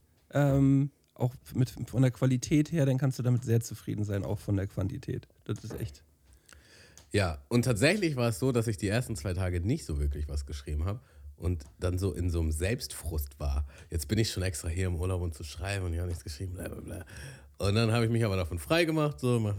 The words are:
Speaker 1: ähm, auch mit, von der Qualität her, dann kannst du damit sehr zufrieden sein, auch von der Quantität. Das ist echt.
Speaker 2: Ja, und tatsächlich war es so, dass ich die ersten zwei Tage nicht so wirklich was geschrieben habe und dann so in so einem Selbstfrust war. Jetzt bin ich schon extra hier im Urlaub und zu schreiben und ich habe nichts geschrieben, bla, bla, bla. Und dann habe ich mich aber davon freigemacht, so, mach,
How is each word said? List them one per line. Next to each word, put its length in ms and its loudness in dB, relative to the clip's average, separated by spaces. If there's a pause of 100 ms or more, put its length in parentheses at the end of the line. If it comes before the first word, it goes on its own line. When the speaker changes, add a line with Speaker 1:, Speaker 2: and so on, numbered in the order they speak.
(300)
Speaker 1:
ähm, 600 6 (240)
auch 200 0 (200)
mit, 160 2
von 320 0
der 80 6
Qualität 600 2
her, 120 2
dann 140 4
kannst 200 0
du 40 -2
damit 220 2
sehr 160 4
zufrieden 440 -4
sein, 200 -2
auch 140 -2
von 180 0
der 100 0
Quantität. 640 -6 (160)
Das 200 -6
ist 100 -10
echt. 280 -8 (1080)
Speaker 2:
Ja, 360 0
und 160 2
tatsächlich 520 2
war 140 2
es 80 -4
so, 140 2
dass 140 2
ich 120 0
die 100 0
ersten 280 -2
zwei 180 -4
Tage 260 -2
nicht 240 0
so 140 -4
wirklich 300 -2
was 180 -6
geschrieben 400 -6
habe 140 -4 (360)
und 280 -2 (140)
dann 200 -2
so 140 0
in 180 -2
so 100 2
einem 120 2
Selbstfrust 880 -4
war. 280 -2 (240)
Jetzt 180 -4
bin 100 2
ich 120 2
schon 120 -2
extra 260 -4
hier 180 -2
im 100 -2
Urlaub 240 -2
und 140 -4
zu 100 -12
schreiben 400 -6
und 80 -2
ich 60 -2
habe 100 -2
nichts 160 -6
geschrieben, 300 -8
bla, 140 -8
bla, 120 -10
bla. 240 -12 (540)
Und 160 2
dann 180 4
habe 140 4
ich 40 2
mich 140 4
aber 120 2
davon 220 -2
freigemacht, 600 2
so, 180 4
mach, 200 2